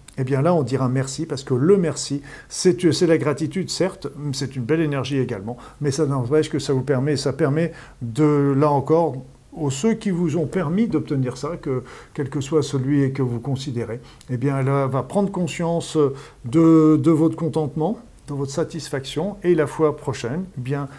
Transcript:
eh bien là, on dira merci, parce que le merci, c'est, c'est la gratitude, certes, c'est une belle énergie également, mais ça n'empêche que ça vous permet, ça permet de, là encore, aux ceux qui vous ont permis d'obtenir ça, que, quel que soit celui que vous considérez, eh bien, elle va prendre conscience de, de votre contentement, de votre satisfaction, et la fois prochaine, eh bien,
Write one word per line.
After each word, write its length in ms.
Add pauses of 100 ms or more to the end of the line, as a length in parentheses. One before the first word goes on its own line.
(200)
eh 40
bien 200
là, 100
on 80
dira 280
merci, 360
parce 180
que 120
le 200
merci, 460 (260)
c'est, 440
c'est 160
la 100
gratitude, 540
certes, 340 (260)
c'est 240
une 60
belle 200
énergie 360
également, 400 (240)
mais 80
ça 160
n'empêche 460
que 80
ça 120
vous 120
permet, 340
ça 160
permet 380 (320)
de, 520
là 140
encore, 460 (420)
aux 140
ceux 240
qui 160
vous 260
ont 80
permis 400
d'obtenir 500
ça, 240
que, 220 (320)
quel 160
que 120
soit 200
celui 500
que 120
vous 160
considérez, 600 (280)
eh 80
bien, 220
elle 80
va 340
prendre 300
conscience 680 (480)
de, 560
de 80
votre 260
contentement, 600 (300)
de 80
votre 160
satisfaction, 880
et 140
la 100
fois 320
prochaine, 480 (140)
eh 20
bien, 380